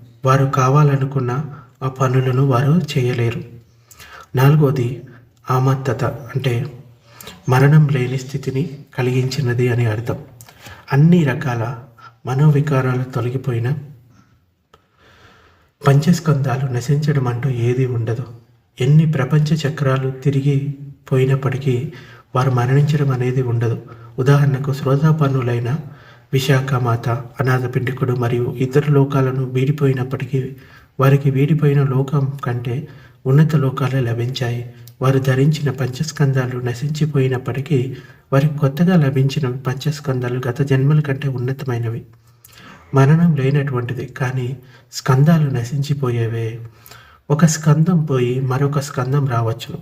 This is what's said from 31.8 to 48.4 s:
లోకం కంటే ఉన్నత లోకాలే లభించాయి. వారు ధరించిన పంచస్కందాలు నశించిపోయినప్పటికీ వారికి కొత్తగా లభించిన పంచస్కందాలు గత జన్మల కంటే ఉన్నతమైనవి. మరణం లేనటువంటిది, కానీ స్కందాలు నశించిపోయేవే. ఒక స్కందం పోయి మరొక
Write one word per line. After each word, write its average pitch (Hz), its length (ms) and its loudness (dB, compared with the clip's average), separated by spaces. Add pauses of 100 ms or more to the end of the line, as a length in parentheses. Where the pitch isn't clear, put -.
లోకం 135 480 0 (140)
కంటే 120 420 -6 (380)
ఉన్నత 151 300 4
లోకాలే 131 440 0
లభించాయి. 120 760 -4 (280)
వారు 135 180 2
ధరించిన 135 520 2
పంచస్కందాలు 131 880 -2
నశించిపోయినప్పటికీ 135 1400 -2 (360)
వారికి 147 240 2
కొత్తగా 180 380 2
లభించిన 135 540 2
పంచస్కందాలు 127 1000 -4
గత 120 120 -4
జన్మల 139 380 2
కంటే 139 280 -2
ఉన్నతమైనవి. 120 760 -4 (920)
మరణం 156 420 4
లేనటువంటిది, 127 720 -2
కానీ 127 520 -6 (340)
స్కందాలు 147 580 2
నశించిపోయేవే. 117 1120 -4 (720)
ఒక 151 140 4
స్కందం 160 600 2
పోయి 127 340 0
మరొక 143 400 -2